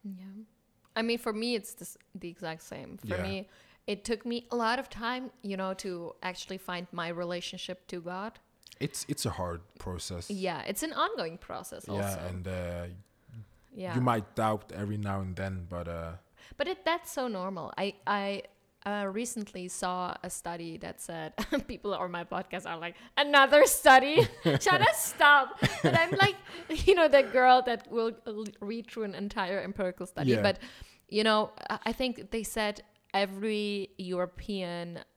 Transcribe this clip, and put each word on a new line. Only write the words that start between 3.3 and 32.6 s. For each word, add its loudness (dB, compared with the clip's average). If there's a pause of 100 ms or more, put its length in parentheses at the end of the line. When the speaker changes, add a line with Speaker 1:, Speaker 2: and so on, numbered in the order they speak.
Speaker 1:
it -8
took -6
me -6
a -4
lot 0
of -8
time, -8 (120)
you -6
know, -4
to -10
actually -10
find -8
my -6
relationship -8
to -8
God. -10 (420)
Speaker 2:
It's, -6
it's -4
a 0
hard -6 (180)
process. -8
Speaker 1:
Yeah, -6
it's -6
an -6
ongoing -4
process -14
Speaker 2:
Yeah, -6
Speaker 1:
also. -4 (100)
Speaker 2:
and, -8
uh, -6 (880)
Speaker 1:
Yeah. -8
Speaker 2:
you 0
might 0
doubt 0
every -6
now -4
and -6
then, -6
but, -8
uh, -8 (440)
Speaker 1:
But -4
it, -8
that's -2
so -4
normal. -8
I, -4 (120)
I, -2 (420)
uh, -4
recently -8
saw -4
a -10
study -10
that -12
said, -10
<laughs> -4
people -6
on -4
my -6
podcast -8
are -6
like, -8 (220)
"Another 10
study? 8 (120)
Speaker 2:
<laughs> -18
Speaker 1:
Shut 4
up, 6
stop." 6 (240)
But 6
I'm 4
like, 4 (320)
<laughs> 0
you 10
know, 8
the 8
girl 8
that -4
will -2 (160)
l-, -8 (160)
read -8
through -8
an -8
entire -4
empirical -6
study. -2
Speaker 2:
Yeah. 4
Speaker 1:
But, 0 (480)
you 0
know, 4 (180)
I, -6
I 0
think -6
they -4
said -4 (300)